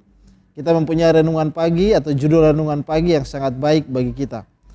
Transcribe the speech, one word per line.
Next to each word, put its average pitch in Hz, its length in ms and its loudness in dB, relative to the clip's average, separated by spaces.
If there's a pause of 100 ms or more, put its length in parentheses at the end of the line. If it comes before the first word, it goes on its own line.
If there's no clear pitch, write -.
(560)
Kita 156 160 -2
mempunyai 165 480 2
renungan 156 320 0
pagi 170 400 0
atau 151 240 0
judul 151 400 4
renungan 151 320 -2
pagi 160 320 0
yang 135 80 -6
sangat 135 320 -6
baik 151 320 0
bagi 127 240 -4
kita. 123 320 -10 (280)